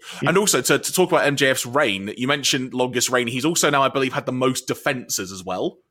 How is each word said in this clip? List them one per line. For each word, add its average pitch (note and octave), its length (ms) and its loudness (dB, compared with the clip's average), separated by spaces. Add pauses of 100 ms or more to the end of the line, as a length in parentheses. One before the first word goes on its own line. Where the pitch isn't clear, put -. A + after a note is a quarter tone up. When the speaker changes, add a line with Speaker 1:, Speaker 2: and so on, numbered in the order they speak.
(220)
Speaker 1:
Yeah. C#3 80 0
Speaker 2:
And E3+ 80 2
also, F#3 240 2
to, C#3 180 2
to - 140 -6
talk F3+ 180 4
about C3+ 140 4
M C#3+ 100 2
J C3+ 140 4
F's B2+ 160 0
reign, A2 520 0
you B2 100 -2
mentioned C3+ 460 -2
longest B2+ 360 0
reign. B2 180 2
He's B2 180 -2
also E3 240 2
now, C#3+ 140 4
I C3+ 60 2
believe, C3+ 240 0
had C#3+ 120 -4
the C3 80 -4
most B2+ 340 0
defenses A#2+ 640 -6
as F#2 120 -12
well G2 340 -4 (140)